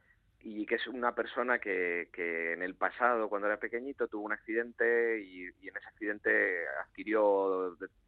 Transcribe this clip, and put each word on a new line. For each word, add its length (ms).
y 220
que 120
es 100
una 280
persona 440
que, 540
que 420
en 80
el 120
pasado, 540
cuando 180
era 120
pequeñito, 500
tuvo 160
un 80
accidente 880
y, 240
y 80
en 80
ese 100
accidente 800
adquirió 960
de-, 100